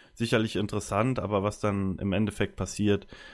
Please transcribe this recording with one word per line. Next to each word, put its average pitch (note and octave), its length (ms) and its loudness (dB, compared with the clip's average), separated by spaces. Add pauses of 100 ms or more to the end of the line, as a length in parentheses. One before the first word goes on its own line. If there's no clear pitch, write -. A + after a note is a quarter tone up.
(140)
sicherlich A2+ 420 2
interessant, G#2 640 0
aber G2+ 240 0
was G2+ 180 -2
dann G2 380 0
im G2 140 -2
Endeffekt G2+ 440 0
passiert, G2+ 500 2 (280)